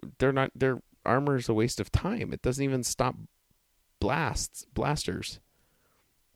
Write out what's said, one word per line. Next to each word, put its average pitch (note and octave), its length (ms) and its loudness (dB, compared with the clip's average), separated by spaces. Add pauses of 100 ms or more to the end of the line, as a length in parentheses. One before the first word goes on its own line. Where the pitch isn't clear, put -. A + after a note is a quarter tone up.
(180)
they're C3 140 4
not, C3+ 220 0
their C3 260 0 (240)
armor C#3 320 4
is B2 120 -2
a A#2 60 4
waste A2 260 2
of - 120 -6
time. - 400 0
It - 100 -8
doesn't C3 220 0
even C3 180 0
stop - 340 0 (840)
blasts, C3 720 -2
blasters. - 680 -2 (960)